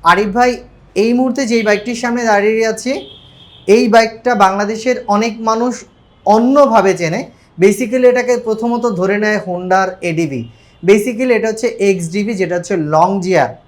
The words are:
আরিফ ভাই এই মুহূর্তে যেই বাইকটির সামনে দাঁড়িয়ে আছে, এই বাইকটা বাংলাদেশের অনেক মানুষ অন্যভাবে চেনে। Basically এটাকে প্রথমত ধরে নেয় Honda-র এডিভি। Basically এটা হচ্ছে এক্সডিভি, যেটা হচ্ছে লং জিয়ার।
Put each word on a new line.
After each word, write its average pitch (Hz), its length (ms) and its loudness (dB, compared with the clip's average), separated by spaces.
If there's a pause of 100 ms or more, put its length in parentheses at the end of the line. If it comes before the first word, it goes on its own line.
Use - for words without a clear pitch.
আরিফ 185 260 2
ভাই 240 340 0 (320)
এই 220 180 2
মুহূর্তে 254 340 0
যেই 226 160 0
বাইকটির 214 320 0
সামনে 233 300 -4
দাঁড়িয়ে 220 420 2
আছে, 247 380 -4 (600)
এই 226 220 4
বাইকটা 226 460 2
বাংলাদেশের 208 760 0
অনেক 214 320 -2
মানুষ 226 440 -2 (420)
অন্যভাবে 226 680 4
চেনে। 170 360 -4 (300)
Basically 220 480 2
এটাকে 247 280 2
প্রথমত 233 500 -4
ধরে 190 320 0
নেয় 214 280 0
Honda-র 185 440 0 (100)
এডিভি। 156 480 -4 (380)
Basically 226 460 2
এটা 220 160 0
হচ্ছে 220 180 -4
এক্সডিভি, 196 680 -2
যেটা 180 200 -2
হচ্ছে 175 220 -4
লং 165 440 0
জিয়ার। 175 340 0 (140)